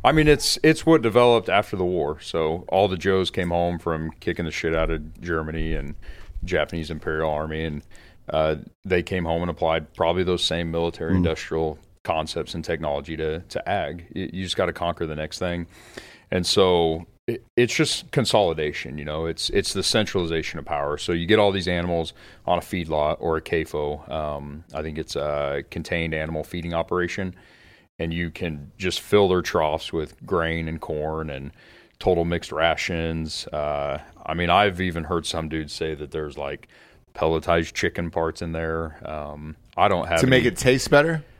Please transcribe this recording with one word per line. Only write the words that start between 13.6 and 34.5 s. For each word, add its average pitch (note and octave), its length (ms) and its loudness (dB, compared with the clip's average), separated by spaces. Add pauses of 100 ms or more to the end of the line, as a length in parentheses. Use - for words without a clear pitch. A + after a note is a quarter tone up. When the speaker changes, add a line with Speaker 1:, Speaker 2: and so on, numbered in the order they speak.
Speaker 1:
ag. E2+ 340 -4 (100)
Y-, F#2 200 -6
you F#2+ 100 -6
just F2 140 -4
gotta F2 160 0
conquer E2+ 320 -2
the D#2 100 -6
next D#2 240 -8
thing. F2 280 -4 (640)
And F2+ 140 0
so E2+ 600 4 (200)
it, - 160 -4 (140)
it's A#2+ 180 4
just - 380 0
consolidation, D#2+ 840 2
you D2 80 -8
know? D2+ 200 -4
It's, E2 260 -4
it's G2 200 0
the F#2+ 120 -2
centralization E2 760 0
of C#2+ 60 -12
power. D2 320 -2
So - 160 -2
you E2+ 120 0
get G#2+ 140 6
all G2+ 140 6
these F#2 160 -2
animals F2 420 0 (340)
on F2 120 4
a E2+ 40 -2
feedlot D#2 600 0
or D#2+ 160 0
a D#2 40 -4
cafo. D2 680 -4
Um, D2 640 -8
I D2+ 80 -6
think D#2 160 -6
it's - 180 -8
a C#2+ 560 -2
contained E2 420 -4
animal D#2 300 -4
feeding E2+ 300 -8
operation. F2 600 -2 (640)
And E2 120 -2
you E2+ 200 -4
can D2 480 -8
just F#2 220 -4
fill G2+ 280 4
their F2+ 140 4
troughs D#2 500 0
with D#2 320 -6
grain E2 420 0
and D#2+ 140 -6
corn D#2 480 -4
and C#2 220 -8 (480)
total E2+ 260 2
mixed E2+ 260 -2
rations. E2 960 -2
Uh, D2 500 -4 (260)
I D#2+ 80 -4
mean, E2+ 160 0
I've F#2 320 6